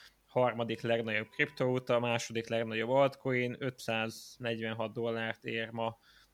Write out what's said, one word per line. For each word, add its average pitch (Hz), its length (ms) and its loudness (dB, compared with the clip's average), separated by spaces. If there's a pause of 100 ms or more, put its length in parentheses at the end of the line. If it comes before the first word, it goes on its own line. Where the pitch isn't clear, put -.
(260)
harmadik 117 540 0
legnagyobb 110 480 0
kriptovaluta, 127 680 0
a 117 60 6
második 117 480 -2
legnagyobb 113 420 0
altcoin, 131 680 2
ötszáznegyvenhat 113 1300 -4
dollárt 113 520 -2
ér 113 260 -4
ma, 113 280 -2 (360)